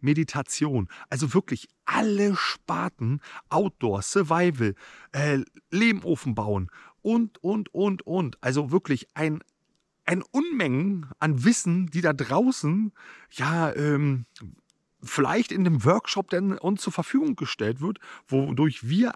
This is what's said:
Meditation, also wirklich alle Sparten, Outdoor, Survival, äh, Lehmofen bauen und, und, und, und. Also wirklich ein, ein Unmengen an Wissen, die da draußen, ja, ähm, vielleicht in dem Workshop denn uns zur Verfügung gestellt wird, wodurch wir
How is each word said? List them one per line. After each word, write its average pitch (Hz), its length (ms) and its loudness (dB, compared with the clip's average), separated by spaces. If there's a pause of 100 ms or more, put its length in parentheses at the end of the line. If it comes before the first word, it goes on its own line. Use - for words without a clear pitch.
Meditation, 147 880 -2 (200)
also 135 240 -2
wirklich - 360 0 (160)
alle 202 500 2
Sparten, 165 840 -4 (280)
Outdoor, 123 520 0
Survival, 160 720 2 (380)
äh, 143 260 0 (320)
Lehmofen 175 640 0
bauen 104 340 -2 (320)
und, 226 400 0
und, 208 320 -2
und, 190 320 -2
und. 165 380 -4
Also 131 280 0
wirklich 151 420 0
ein, 156 280 -2 (640)
ein 180 160 0
Unmengen 190 840 -2 (120)
an 147 260 2
Wissen, 185 420 2
die 160 140 -4
da 165 100 4
draußen, 180 800 0 (400)
ja, 156 420 0
ähm, 143 520 0 (800)
vielleicht 160 460 0
in 185 140 2
dem 156 180 2
Workshop 196 460 2
denn 190 280 0
uns 196 240 -2
zur - 120 -6
Verfügung 269 420 0
gestellt 120 460 -4
wird, 190 180 -4 (280)
wodurch 135 600 0
wir 208 280 2